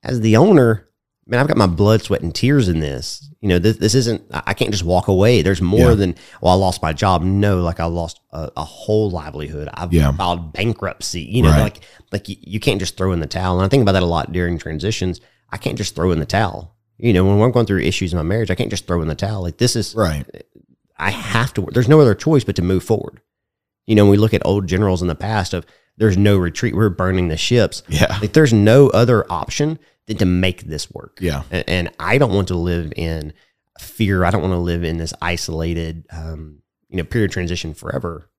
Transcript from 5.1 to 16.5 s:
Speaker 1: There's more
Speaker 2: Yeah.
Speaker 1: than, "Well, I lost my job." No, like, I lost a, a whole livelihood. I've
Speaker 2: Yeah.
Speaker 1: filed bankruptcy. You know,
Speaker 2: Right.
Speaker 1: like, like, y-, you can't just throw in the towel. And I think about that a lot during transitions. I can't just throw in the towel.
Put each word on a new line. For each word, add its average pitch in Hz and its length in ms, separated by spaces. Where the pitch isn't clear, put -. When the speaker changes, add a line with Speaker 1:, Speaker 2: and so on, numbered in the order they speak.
Speaker 1:
There's 90 200
more 113 280
Speaker 2:
Yeah. 113 40
Speaker 1:
than, 95 200
"Well, 90 120
I 92 40
lost 92 260
my 82 100
job." 90 300
No, 98 400
like, 85 180
I 85 60
lost 85 340
a, 80 260
a 73 80
whole 107 460
livelihood. 76 640
I've 85 180
Speaker 2:
Yeah. 71 200
Speaker 1:
filed 87 400
bankruptcy. 95 720
You 107 200
know, - 80
Speaker 2:
Right. 147 120
Speaker 1:
like, - 180
like, 101 160
y-, 101 120
you 104 200
can't 101 180
just 92 180
throw 92 160
in 85 80
the 76 60
towel. 90 320
And 95 80
I - 20
think 135 140
about 98 100
that 92 100
a 87 40
lot 85 260
during 87 260
transitions. 85 640
I - 60
can't - 220
just - 180
throw 90 160
in 82 80
the 73 60
towel. 95 440